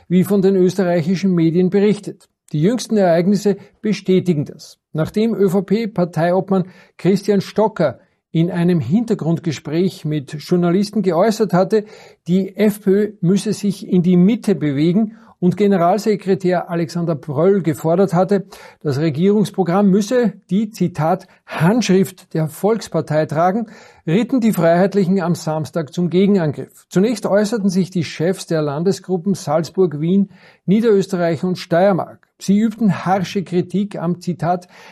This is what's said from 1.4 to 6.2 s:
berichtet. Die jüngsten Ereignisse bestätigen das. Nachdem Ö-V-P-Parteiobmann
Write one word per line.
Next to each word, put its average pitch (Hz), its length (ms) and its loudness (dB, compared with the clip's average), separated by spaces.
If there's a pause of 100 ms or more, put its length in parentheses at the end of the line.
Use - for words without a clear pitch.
berichtet. 202 580 -2 (240)
Die 151 100 0
jüngsten 220 340 0
Ereignisse 190 600 2 (260)
bestätigen 185 600 0
das. - 340 -18 (140)
Nachdem 208 420 -2
Ö-V-P-Parteiobmann 185 1300 0 (300)